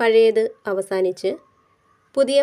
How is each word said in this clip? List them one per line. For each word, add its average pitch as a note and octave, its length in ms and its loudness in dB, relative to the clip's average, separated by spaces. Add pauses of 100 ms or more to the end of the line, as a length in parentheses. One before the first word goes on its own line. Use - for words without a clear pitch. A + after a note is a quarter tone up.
പഴയത് A3+ 440 2 (260)
അവസാനിച്ച് F#3+ 600 -4 (840)
പുതിയ C4+ 280 0